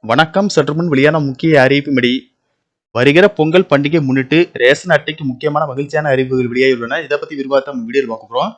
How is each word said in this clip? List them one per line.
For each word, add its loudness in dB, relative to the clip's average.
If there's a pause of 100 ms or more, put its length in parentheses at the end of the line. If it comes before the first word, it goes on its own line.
வணக்கம். 0
சற்று 0
முன் -2
வெளியான 2
முக்கிய -2
அறிவிப்பின்படி, 2 (840)
வருகிற 4
பொங்கல் 2
பண்டிகை 0
முன்னிட்டு 0 (160)
ரேஷன் 2
அட்டைக்கு -4
முக்கியமான -4
மகிழ்ச்சியான -4
அறிவிப்புகள் 0
வெளியாகியுள்ளன. 0
இதை -4
பத்தி -10
விரிவாக -2
நம்ம -8
வீடியோவில் -2
பார்க்க -14
போறோம். -4